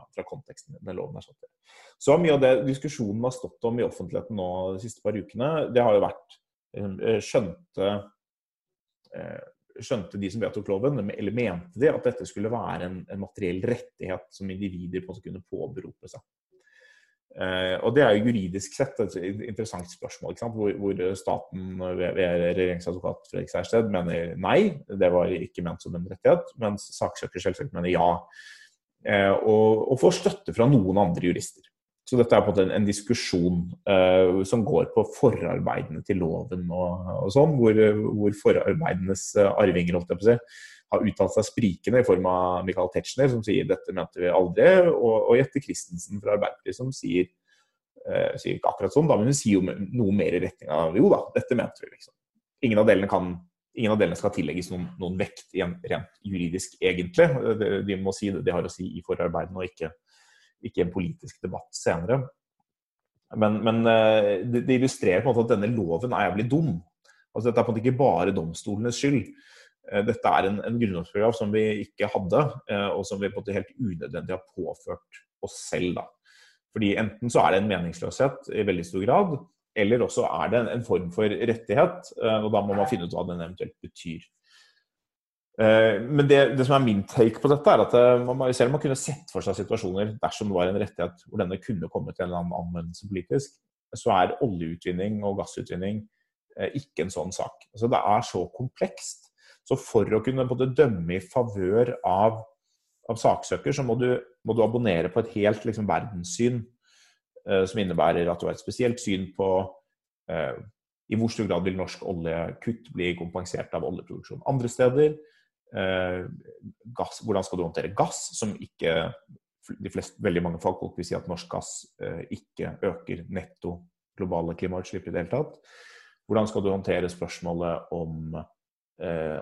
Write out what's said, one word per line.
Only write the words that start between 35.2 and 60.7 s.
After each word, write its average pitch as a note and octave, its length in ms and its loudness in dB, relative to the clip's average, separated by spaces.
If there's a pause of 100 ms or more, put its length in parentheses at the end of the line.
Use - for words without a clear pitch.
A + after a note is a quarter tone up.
til F#2+ 160 0
loven F2 480 -4
og, F2+ 380 -4 (180)
og G2 80 -2
sånn, D3 240 6
hvor, A2 220 6 (340)
hvor G#2 300 2
forarbeidenes, F#2 800 2 (180)
eh, E2+ 80 6 (100)
arvinger, F2+ 380 2
holdt F2 160 -4
jeg F2+ 80 -4
på G#2 60 4
å - 20 10
si, A#2+ 60 6 (580)
har G2+ 160 2
uttalt F#2 240 0
seg G#2+ 140 2
sprikende A2 560 2
i - 20 0
form F#2 240 4
av F2+ 380 2
Michael F2+ 260 -2
Tetzschner, - 380 0
som A#2 120 0
sier F#2+ 220 0
"dette - 320 -2
mente F2 240 -6
vi F2+ 80 2
aldri", F#2 380 4 (180)
og, A#2 300 4 (160)
og A#2+ 80 8
Jette C3+ 260 0
Christensen F2+ 560 -10
fra G#2 140 0
Arbeiderpartiet, - 420 -4
som C3 160 -6
sier, - 320 0 (800)
eh, - 320 -2
sier - 220 -6
ikke - 100 0
akkurat - 240 -4
sånn, D#3 160 4
da, G#2 80 4
men A2+ 160 2
hun C#3+ 80 -2
sier G2+ 160 4
jo F#2 80 2
me-, F2 80 -4 (240)
noe G2+ 160 2
mer F2+ 240 2
i F2+ 80 -2
retning - 320 -12
av D#2+ 240 0
"jo G3+ 80 8
da, F2 140 4 (100)
dette - 240 0
mente - 240 -6
vi", - 140 -16
liksom. - 180 -20 (560)
Ingen G#2+ 140 6
av A2+ 80 6
delene G2 180 4
kan, F2+ 240 0 (400)
ingen A2 220 2
av G#2 80 2
delene F2 180 0
skal G2+ 160 0
tillegges E2+ 380 -4
noen, F2+ 100 -6 (160)
noen F#2 240 -6
vekt - 320 -12
i F#2 80 0
en F2 80 -4 (160)
rent C3 320 -8
juridisk, F2+ 640 -6
egentlig. F#2 460 4 (260)
De, G#2 140 0 (180)
de F#2+ 160 -2
må G2 80 0
si G2+ 160 -4
det F2+ 160 -4
de F2 80 2
har E2+ 160 -2
å - 20 -10
si F2+ 220 -8
i E2+ 160 -12
forarbeidene, E2+ 480 -4
og F#2 80 -6
ikke, D#2+ 240 -10 (800)
ikke F3 140 -2